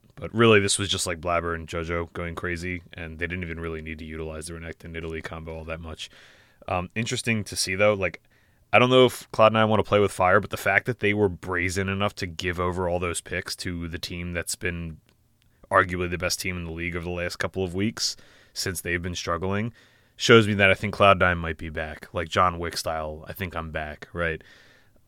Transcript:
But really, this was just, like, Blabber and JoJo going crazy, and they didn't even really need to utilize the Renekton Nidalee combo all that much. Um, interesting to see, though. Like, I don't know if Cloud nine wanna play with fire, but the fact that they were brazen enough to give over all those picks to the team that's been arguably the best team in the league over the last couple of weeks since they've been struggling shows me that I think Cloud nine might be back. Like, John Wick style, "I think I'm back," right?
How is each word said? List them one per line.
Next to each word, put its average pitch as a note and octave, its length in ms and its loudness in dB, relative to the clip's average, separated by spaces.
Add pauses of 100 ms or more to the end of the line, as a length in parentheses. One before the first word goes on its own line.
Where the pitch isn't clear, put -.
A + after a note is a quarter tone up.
(160)
But E2 180 -10
really, A2 260 8
this G2 180 0
was G2 100 -2
just, F#2 180 -4
like, E2+ 140 -4
Blabber E2+ 340 -2
and E2 140 -8
JoJo E2+ 440 -4
going E2+ 220 -8
crazy, F2 480 -6 (100)
and D#2+ 260 -12
they E2+ 80 -4
didn't F2+ 180 -6
even E2 160 -8
really E2 220 -8
need D#2 180 -10
to D#2+ 40 -12
utilize D#2 420 -10
the E2+ 80 -12
Renekton E2 420 -12
Nidalee E2 260 -8
combo D#2+ 360 -12
all D#2+ 60 -12
that E2 160 -8
much. D#2+ 300 -14 (560)
Um, F2+ 300 -4
interesting A#2 480 -2
to - 100 -14
see, F#2+ 220 -2
though. G#2 180 4
Like, F#2 260 -4 (520)
I G#2 60 8
don't B2 120 6
know B2+ 140 10
if - 260 0
Cloud A2 220 6
nine A2 160 4
wanna G#2+ 160 4
play G#2 160 4
with G2 100 4
fire, F#2 300 4
but F#2 100 -4
the - 60 -6
fact G2 300 2
that B2 140 -4
they G#2 140 2
were G#2 140 4
brazen F2+ 600 -2
enough G2 280 -2
to F#2+ 100 -6
give F2 320 -4
over F2+ 300 0
all F2 100 0
those F2 220 -4
picks - 360 -6
to E2+ 300 -6
the E2 120 -8
team F2 340 -8
that's E2+ 240 -6
been E2+ 420 -8 (720)
arguably F2+ 400 2
the F2 80 -4
best E2+ 220 -2
team F#2 160 -6
in F2 80 -8
the E2 80 -8
league E2+ 240 -6
over E2+ 80 -8
the F2 60 -6
last F2 260 -6
couple F#2+ 260 -4
of F2 120 -4
weeks G#2 420 -2 (380)
since F2+ 260 -6
they've F2 220 -2
been F2 120 -6
struggling F#2+ 580 -4 (440)
shows A2+ 300 8
me G#2 60 2
that G2 180 6
I F#2+ 40 6
think G2+ 180 -4
Cloud G2 260 8
nine F2+ 200 2
might E2 180 -4
be E2 140 -10
back. D#2 420 -10
Like, E2+ 160 -6
John F2+ 300 2
Wick E2+ 180 -6
style, D#2 500 -6
"I - 60 -12
think F2+ 240 -8
I'm E2 140 -6
back," D2+ 420 -8
right? E2 300 -4 (640)